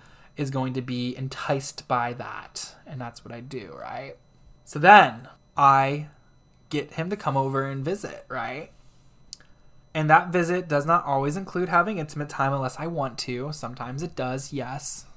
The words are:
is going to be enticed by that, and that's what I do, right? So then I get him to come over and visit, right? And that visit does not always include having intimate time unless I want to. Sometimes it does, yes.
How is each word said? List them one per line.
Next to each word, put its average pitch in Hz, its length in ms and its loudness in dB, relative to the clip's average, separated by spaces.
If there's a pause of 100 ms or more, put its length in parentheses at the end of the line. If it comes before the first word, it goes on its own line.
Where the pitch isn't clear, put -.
(380)
is 139 120 -4
going 131 220 -2
to 131 80 -4
be 123 340 -4
enticed - 720 -6
by 120 280 -2
that, - 600 -12 (120)
and 139 120 -12
that's 120 240 -12
what 113 120 -16
I 117 60 -14
do, 117 380 -12
right? 131 380 -12 (480)
So - 140 -8
then 147 500 10 (300)
I 139 500 4 (600)
get - 240 -6
him 165 160 -6
to 202 60 -4
come 139 200 -4
over 135 300 0
and 135 180 -6
visit, 147 460 -6
right? 127 420 -8 (1200)
And 156 140 0
that 175 220 6
visit 175 380 0
does 147 180 0
not 170 180 4
always 143 320 0
include 185 320 -4
having 180 300 2
intimate 147 320 -8
time 135 240 -2
unless 131 260 -4
I 151 60 -6
want 135 320 -4
to. 131 340 -6
Sometimes 123 500 -10
it 170 140 -10
does, 131 340 -6
yes. 131 540 -6 (120)